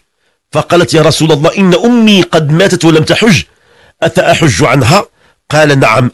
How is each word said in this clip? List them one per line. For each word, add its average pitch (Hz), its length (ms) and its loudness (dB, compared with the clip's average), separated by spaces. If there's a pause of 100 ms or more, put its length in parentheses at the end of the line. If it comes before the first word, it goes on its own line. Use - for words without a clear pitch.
(520)
فقالت: 165 420 -2
"يا 160 80 2
رسول 156 300 0
الله، 151 260 -2
إن 190 160 2
أمي 214 480 2
قد 156 300 -2
ماتت 180 340 0
ولم 160 180 2
تحج، 185 400 0 (600)
أفأحج 160 600 0
عنها؟" 135 420 0 (440)
قال: 147 300 0
"نعم، 123 340 0